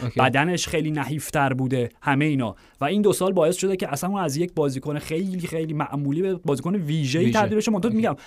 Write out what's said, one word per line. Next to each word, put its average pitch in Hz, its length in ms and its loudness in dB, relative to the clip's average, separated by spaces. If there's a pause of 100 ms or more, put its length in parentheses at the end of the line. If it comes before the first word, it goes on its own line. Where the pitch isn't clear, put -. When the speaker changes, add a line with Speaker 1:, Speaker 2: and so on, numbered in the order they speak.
Speaker 1:
اوکی. 117 160 -4
Speaker 2:
بدنش 139 480 2
خیلی 156 240 -2
نحیفتر 143 640 -2
بوده، 127 360 0 (120)
همه 143 240 2
اینا. 131 300 0 (260)
و 139 40 -2
این 190 160 0
دو 202 120 6
سال 190 200 0
باعث 175 220 4
شده 190 200 0
که 185 160 -4
اصلاً 175 180 -2
اون 196 120 -2
از 147 160 0
یک 180 180 -2
بازیکن 147 440 0
خیلی، 180 480 -4
خیلی 160 260 -4
معمولی 143 480 -2
به 190 140 0
بازیکن 165 400 -2
ویژه‌ای 156 500 0
Speaker 1:
ویژه. 220 140 4
Speaker 2:
تبدیل 208 180 2
بشه. 214 140 2
منتها 214 180 0
Speaker 1:
اوکی. 220 80 0
Speaker 2:
می‌گم، 214 180 0 (120)